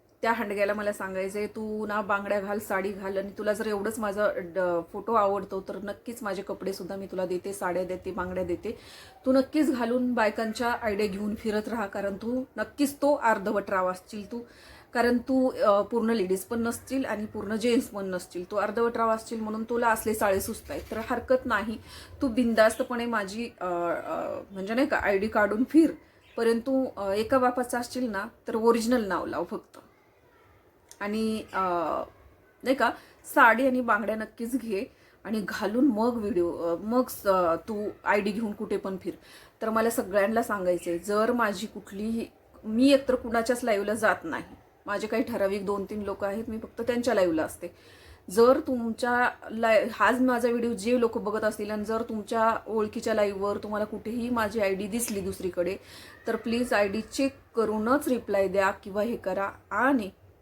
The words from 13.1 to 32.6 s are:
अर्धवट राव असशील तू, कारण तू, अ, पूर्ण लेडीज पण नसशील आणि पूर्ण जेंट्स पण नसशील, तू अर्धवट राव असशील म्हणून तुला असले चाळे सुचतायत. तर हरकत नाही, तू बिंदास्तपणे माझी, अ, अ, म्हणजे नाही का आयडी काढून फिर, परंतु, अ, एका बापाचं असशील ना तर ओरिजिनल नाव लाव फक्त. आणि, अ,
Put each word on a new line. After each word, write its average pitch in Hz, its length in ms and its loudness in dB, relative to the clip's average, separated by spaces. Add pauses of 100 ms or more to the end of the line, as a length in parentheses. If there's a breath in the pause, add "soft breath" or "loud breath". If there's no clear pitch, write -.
अर्धवट 208 560 0
राव 185 200 2
असशील 196 420 -10
तू, 240 80 -8 (540 loud breath)
कारण 240 240 4
तू, 262 320 2
अ, 202 320 4
पूर्ण 220 280 0
लेडीज 190 340 0
पण 233 180 -4
नसशील 247 420 -4
आणि 214 220 -4
पूर्ण 208 300 -6
जेंट्स 233 320 2
पण 196 180 -6
नसशील, 180 440 -6
तू 208 60 -2
अर्धवट 226 400 0
राव 226 140 2
असशील 220 300 -4
म्हणून 220 240 -4
तुला 240 240 0
असले 220 260 2
चाळे 202 260 2
सुचतायत. 180 500 -8
तर 220 140 -6
हरकत 254 420 0
नाही, 214 320 -2 (440 loud breath)
तू 277 60 2
बिंदास्तपणे 233 800 2
माझी, 226 440 -4 (100)
अ, 180 60 -4
अ, 170 760 -2 (100)
म्हणजे 196 240 -6
नाही 269 120 2
का - 100 0
आयडी 196 320 2
काढून 214 360 2
फिर, 311 280 6 (440 soft breath)
परंतु, 233 500 2 (100)
अ, 196 140 -4
एका 220 280 2
बापाचं 247 420 0
असशील 247 300 -4
ना 202 160 -4 (220)
तर 226 60 -6
ओरिजिनल 226 500 4
नाव 175 220 -2
लाव 170 180 -4
फक्त. - 340 -12 (1200)
आणि, 220 420 -2 (100)
अ, 196 80 -2 (1040)